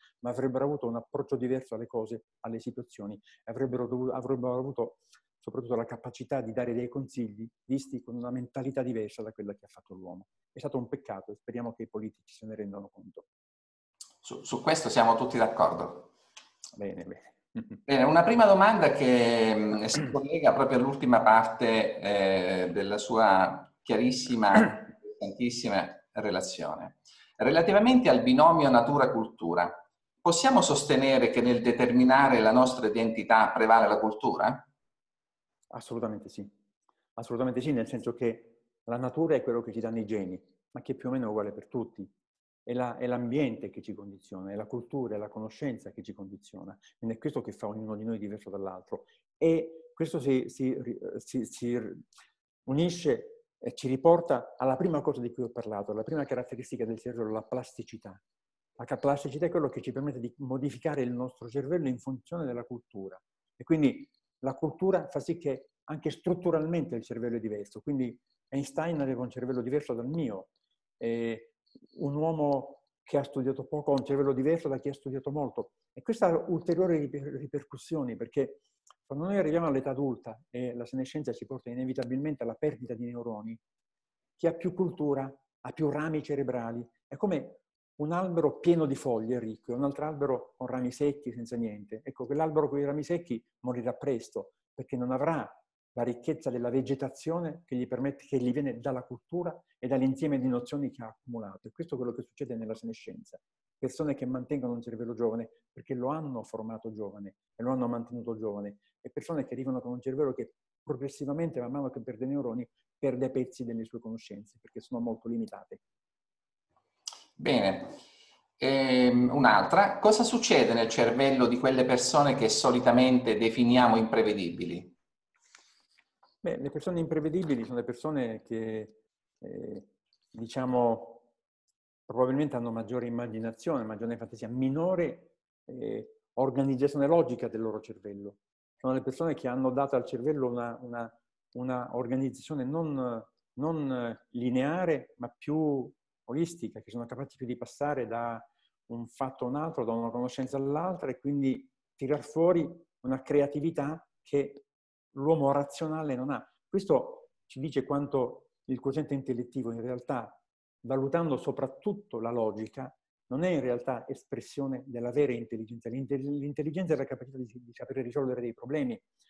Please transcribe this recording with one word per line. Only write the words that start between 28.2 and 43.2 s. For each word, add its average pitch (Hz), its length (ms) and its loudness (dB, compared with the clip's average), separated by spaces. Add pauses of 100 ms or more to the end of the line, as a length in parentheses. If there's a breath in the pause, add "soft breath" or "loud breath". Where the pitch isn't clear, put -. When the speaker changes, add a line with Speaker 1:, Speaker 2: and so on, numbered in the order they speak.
Speaker 2:
binomio 143 480 8
natura-cultura, 120 1000 4 (500)
possiamo 190 420 6
sostenere 131 680 4
che 120 100 2
nel 117 200 4
determinare 127 760 8
la 110 140 8
nostra 127 340 6
identità 110 640 4
prevale 113 380 8
la 107 100 4
cultura? 107 680 0 (1120)
Speaker 1:
Assolutamente 110 540 -8
sì. 101 200 -14 (680)
Assolutamente 120 460 -2
sì, 143 120 -2
nel 113 160 0
senso 120 260 -6
che - 460 -4 (240)
la 117 120 -6
natura 147 380 0
è 123 80 2
quello 120 180 0
che 117 120 -8
ci 113 80 -6
danno 113 180 -4
i 110 60 -4
geni, 98 360 -6 (300)
ma 123 120 -14
che - 120 -6
più - 140 -8
o 127 40 -2
meno 127 140 -2
è - 20 -4
uguale 104 240 -4
per 104 140 -14
tutti. 113 420 -8 (560)
È 120 100 -6
la, 123 220 -2
è 123 100 -6
l'ambiente 123 640 -2